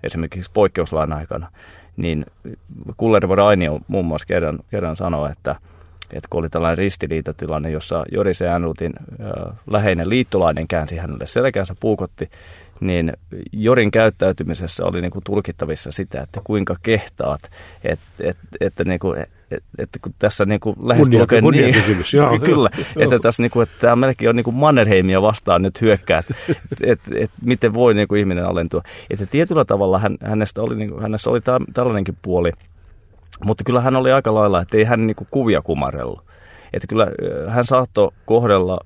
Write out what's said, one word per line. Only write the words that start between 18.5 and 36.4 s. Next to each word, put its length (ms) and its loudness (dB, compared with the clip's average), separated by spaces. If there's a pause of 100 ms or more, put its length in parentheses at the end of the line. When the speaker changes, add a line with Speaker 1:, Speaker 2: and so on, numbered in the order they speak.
Speaker 1:
että 240 -2
niinku, 300 -2 (380)
et, 120 -8 (140)
et, 120 -8 (120)
kun 180 -12
tässä 260 0
niinku 380 -2
lähestulkoon 440 4
Speaker 2:
Kunnia-, 340 6
Speaker 1:
niin 120 6
Speaker 2:
kunniakysymys, 400 2
joo. 280 4
Speaker 1:
<laughs> 100 2
Kyllä, 180 4 (260)
Speaker 2:
Joo. 80 4
Speaker 1:
että 160 4
tässä 240 0
niinku, 180 0
että 180 0
tää 160 6
melkein 340 2
on 60 2
niinku 160 -2
Mannerheimia 680 4
vastaan 400 2
nyt 200 -2
hyökkäät, 440 2 (240)
et, 80 0 (260)
et, 160 2 (160)
et 160 -2 (140)
miten 280 0
voi 200 4
niinku 220 0
ihminen 300 0
alentua. 360 -2 (280)
Että 160 -4
tietyllä 400 0
tavalla 340 2
hän, 240 -2
hänestä 380 -4
oli 140 -4
niinku, 240 -8
hänessä 300 -4
oli 120 0
tä-, 180 0 (140)
tällainenkin 480 -2
puoli, 300 0 (920)
mutta 180 -2
kyllä 180 2
hän 140 2
oli 160 2
aika 220 2
lailla, 280 2
että 160 0
ei 60 6
hän 240 2
niinku 240 -6
kuvia 300 2
kumarellut. 640 -6 (500)